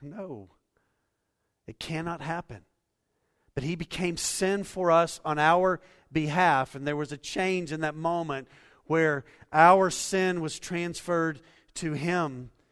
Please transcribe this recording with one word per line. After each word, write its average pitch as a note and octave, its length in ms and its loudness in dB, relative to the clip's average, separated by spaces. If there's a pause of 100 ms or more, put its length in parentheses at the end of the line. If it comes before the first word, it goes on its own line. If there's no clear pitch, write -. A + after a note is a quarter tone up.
no. C#3+ 500 -14 (1160)
It A2+ 120 -16
cannot D#3+ 420 -8
happen. C#3+ 420 -8 (920)
But - 120 -6
he E3 100 -4
became E3+ 400 -4
sin G3 480 -2
for F#3 280 0
us E3 340 4
on D#3 120 -2
our E3+ 440 4 (320)
behalf, D3+ 640 2
and C#3 120 -10
there D3 80 -2
was D3 160 -6
a D3 60 -10
change F#3 560 -4
in D#3 80 -6
that D3+ 120 -2
moment D#3+ 540 -4 (380)
where D#3 400 0 (260)
our F3+ 380 8
sin F#3 500 -2
was D#3 200 -6
transferred E3+ 800 -4 (320)
to D#3+ 180 -6
him D3 600 -4 (200)